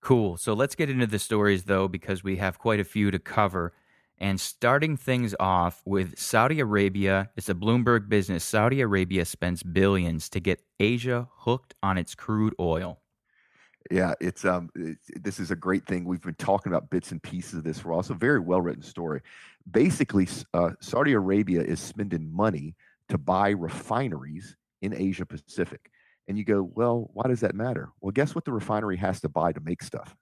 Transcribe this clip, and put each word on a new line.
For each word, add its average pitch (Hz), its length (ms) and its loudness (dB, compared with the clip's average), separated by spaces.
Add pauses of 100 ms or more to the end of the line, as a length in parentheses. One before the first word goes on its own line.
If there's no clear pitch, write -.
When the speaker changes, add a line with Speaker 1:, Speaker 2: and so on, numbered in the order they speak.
Speaker 1:
Cool. 107 340 4
So 110 160 -2
let's 127 220 0
get 151 160 -2
into 127 160 2
the 104 140 -2
stories, 104 420 2
though, 95 240 2
because 92 380 -6
we 95 140 -2
have 92 200 -2
quite 110 220 2
a 95 40 0
few 101 280 0
to 92 80 0
cover. 92 520 0 (460)
And 95 220 -2
starting 143 560 0
things 123 420 -2
off 90 460 2
with 95 340 -2
Saudi 127 400 2
Arabia, 98 760 2
it's - 120 -10
a 98 60 2
Bloomberg 113 540 2
business. 95 340 0
Saudi 120 380 2
Arabia 95 440 2
spends 87 380 -4
billions 90 680 2
to 98 100 -4
get 87 200 -2 (200)
Asia 120 500 0
hooked - 540 -4
on 95 140 2
its - 180 -6
crude 110 420 0
oil. 87 420 -2 (920)
Speaker 2:
Yeah, 90 280 2
it's, - 240 -6
um, 90 300 0
it's, 80 340 -10 (120)
this 101 180 -8
is 90 140 -2
a 90 40 -2
great 90 300 0
thing. 90 180 -2
We've 90 160 -4
been 85 140 -8
talking 98 380 0
about - 180 -2
bits 90 220 -4
and 82 100 -10
pieces - 320 -10
of 80 80 -6
this 78 160 -4
for 87 120 -10
a - 20 -2
while. 82 80 0
It's 101 100 -4
a 127 40 -4
very 120 260 2
well-written 87 420 0
story. 78 400 -8 (480)
Basically, 113 540 4
s-, - 280 -8
uh, 87 180 2 (100)
Saudi 139 320 0
Arabia 95 500 2
is - 160 -2
spending 90 560 -6
money 85 400 0 (340)
to - 100 0
buy 92 320 2
refineries 85 1040 -4 (240)
in 101 120 -4
Asia 92 320 -2
Pacific. - 680 -8 (360)
And 98 100 -4
you 104 60 -4
go, 101 180 4
"Well, 117 520 0
why 110 120 -4
does 127 140 2
that 104 160 0
matter?" 113 340 -4 (100)
Well, 98 120 -4
guess 143 200 2
what 165 120 -6
the 147 80 -4
refinery 107 460 -2
has 92 240 -2
to 78 60 -2
buy 80 240 2
to - 80 -6
make 80 220 -6
stuff? - 400 -14